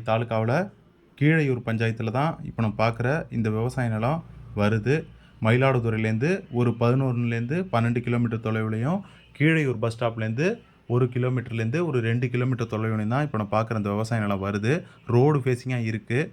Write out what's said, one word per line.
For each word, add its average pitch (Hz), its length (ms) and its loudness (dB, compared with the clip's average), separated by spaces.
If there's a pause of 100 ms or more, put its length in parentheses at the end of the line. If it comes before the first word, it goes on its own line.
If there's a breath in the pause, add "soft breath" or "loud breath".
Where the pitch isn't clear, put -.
தாலுகாவுல 110 460 0 (680)
கீழையூர் 143 480 2
பஞ்சாயத்துல 113 500 -2
தான் 151 160 0 (160)
இப்ப - 160 -4
நம்ம 104 180 -2
பார்க்குற 117 260 0 (300)
இந்த 110 180 0
விவசாய 120 380 -2
நிலம் 131 280 -2 (380)
வருது. 107 340 2 (520 loud breath)
மயிலாடுதுறையிலேருந்து 117 840 2 (300)
ஒரு 117 200 4
பதினொன்னுலேருந்து 120 800 0 (160)
பன்னெண்டு 120 320 2
கிலோமீட்டர் 117 400 0
தொலைவுலையும், 110 560 -2 (380 loud breath)
கீழையூர் 143 440 2
பஸ் 113 120 -2
ஸ்டாப்லேருந்து 113 520 -2 (460 loud breath)
ஒரு 123 120 4 (100)
கிலோமீட்டர்லேருந்து 123 760 -2
ஒரு 127 180 2
ரெண்டு 120 280 0
கிலோமீட்டர் 123 380 -2
தொலைவுலையும் 110 420 0
தான் 143 120 0
இப்ப 110 140 -2
நம்ம 104 160 -4
பார்க்குற 113 240 2
இந்த 101 140 0
விவசாய 110 280 0
நிலம் 98 220 0
வருது. 104 280 0 (420 loud breath)
ரோடு 143 280 6
ஃபேஸிங்கா 127 380 -2 (100)
இருக்கு. 117 300 -2 (100)